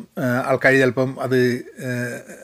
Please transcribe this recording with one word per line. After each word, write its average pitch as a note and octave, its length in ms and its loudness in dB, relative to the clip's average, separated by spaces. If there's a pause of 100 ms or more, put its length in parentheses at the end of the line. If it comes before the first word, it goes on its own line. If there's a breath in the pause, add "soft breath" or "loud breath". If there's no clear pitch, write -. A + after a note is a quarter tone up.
(180)
ഏഹ്, B2+ 260 0
ആൾക്കാർ C3+ 320 2
ചിലപ്പം C3 340 2 (120)
അത്, C3 160 0 (440)
ഏഹ്, B2 360 -6 (260)